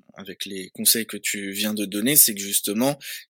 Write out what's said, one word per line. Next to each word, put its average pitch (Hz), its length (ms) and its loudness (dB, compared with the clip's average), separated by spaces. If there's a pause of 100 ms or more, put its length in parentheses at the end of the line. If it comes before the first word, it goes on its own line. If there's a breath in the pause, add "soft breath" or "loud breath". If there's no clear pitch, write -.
(160)
avec 98 300 -12
les 95 260 -10
conseils 110 340 2
que 104 120 -10
tu 101 340 -4
viens 104 220 -2
de 104 120 -2
donner, 104 320 2
c'est 113 180 8
que 98 60 -6
justement, 107 580 0 (360 loud breath)